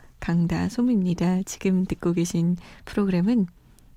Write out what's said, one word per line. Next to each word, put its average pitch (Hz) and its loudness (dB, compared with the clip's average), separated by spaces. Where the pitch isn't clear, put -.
강다솜입니다. 180 0
지금 185 0
듣고 - -2
계신 175 0
프로그램은 196 0